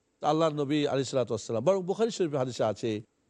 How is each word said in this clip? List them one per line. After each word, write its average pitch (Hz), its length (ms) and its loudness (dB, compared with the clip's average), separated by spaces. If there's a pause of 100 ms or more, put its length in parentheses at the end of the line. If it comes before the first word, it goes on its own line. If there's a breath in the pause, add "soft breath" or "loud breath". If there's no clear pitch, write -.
(220)
আল্লাহর 156 300 4
নবী 147 340 0
আলাইহিস 135 220 0
সালাতু 123 240 0
ওয়াস 107 140 -4
সালাম, 113 180 -2
বরং 190 180 4
বুখারী 196 280 -2
শরীফের 151 280 -2
হাদিসে 127 260 -2
আছে 107 380 -2 (280)